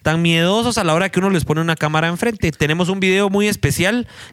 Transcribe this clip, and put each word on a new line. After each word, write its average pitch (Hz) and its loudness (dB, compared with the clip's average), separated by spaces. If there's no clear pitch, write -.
tan 160 0
miedosos 180 2
a 214 0
la 160 2
hora 180 0
que - -4
uno 196 2
les 170 0
pone 156 0
una 165 0
cámara 156 0
enfrente. 175 -2
Tenemos 165 0
un 196 -4
video 190 2
muy 202 2
especial 208 0